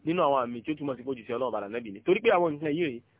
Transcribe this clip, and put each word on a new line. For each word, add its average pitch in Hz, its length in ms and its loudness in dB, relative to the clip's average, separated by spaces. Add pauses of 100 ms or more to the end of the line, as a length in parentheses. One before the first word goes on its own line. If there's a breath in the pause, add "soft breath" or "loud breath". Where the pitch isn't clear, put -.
nínú 170 180 2
àwọn 139 200 4
àmì 120 200 -6
tí 156 80 -4
ó 156 40 -4
túmọ̀ 143 220 -4
sí 123 60 -14
pé 131 80 -6
òjíṣẹ́ 117 240 -6
Ọlọ́run 127 140 0
ọba 107 120 -2
l'Ànábì 110 300 -8
ni. 98 100 -12
Torí 190 200 4
pé 233 100 4
àwọn 175 220 4
nǹkan 151 180 -4
yìí 165 160 0
rèé, 120 140 -6 (180)